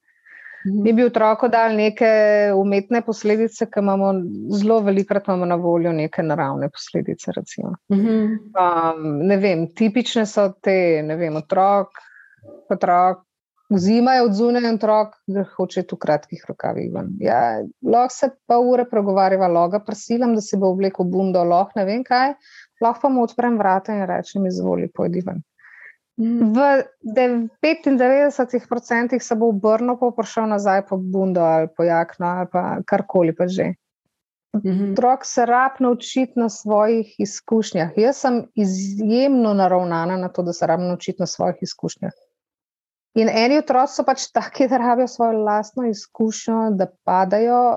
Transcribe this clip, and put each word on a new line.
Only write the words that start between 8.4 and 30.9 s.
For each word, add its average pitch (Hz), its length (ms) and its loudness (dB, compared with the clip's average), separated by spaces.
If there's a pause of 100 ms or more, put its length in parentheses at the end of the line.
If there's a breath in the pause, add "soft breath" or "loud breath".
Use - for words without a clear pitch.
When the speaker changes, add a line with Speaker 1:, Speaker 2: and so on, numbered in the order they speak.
Speaker 2:
Um, 165 540 0 (140)
ne 196 160 2
vem, 180 320 0
tipične 220 580 0
so 208 300 0
te, 196 200 0 (240)
ne 156 160 -4
vem, 160 200 -4
otrok, 190 520 2 (760 soft breath)
otrok, 180 560 2 (480)
zima 220 440 4
je 254 80 4
od 233 100 2
zunaj, 240 360 0
otrok 214 460 0 (340)
hoče 185 320 -4
iti 180 140 -8
v - 40 -10
kratkih - 460 -4
rokavih - 460 -8
ven. - 260 -8
Ja, - 240 0 (400)
lahko 247 320 0
se - 160 -2 (140)
pol 247 260 2
ure 247 160 2
pregovarjava, 196 640 2
lahko 170 220 2
ga 202 100 -2
prisilim, 233 540 -2
da 214 60 2
si 208 160 -6
bo 196 120 2
oblekel 190 380 0
bundo, 185 360 0
lahko 175 320 2
ne 208 100 -2
vem 220 200 -4
kaj, 262 300 0 (420 loud breath)
lahko 233 240 0
pa 285 80 2
mu 254 140 2
odprem 233 340 0
vrata 190 360 0
in 202 120 -2
rečem: 180 400 -4
"Izvoli, 180 440 -2
pojdi 175 340 -4
ven." 175 200 -8 (720 loud breath)
Speaker 1:
Mm. 226 380 0
Speaker 2:
V 262 140 4 (400)
dev-, 240 500 0
petindevetdesetih 269 1080 0
procentih 240 560 -2
se - 140 -4
bo 226 140 2
obrnil 220 480 0
pa 247 160 -2
prišel 220 340 -4
nazaj 202 380 0
po 202 120 -4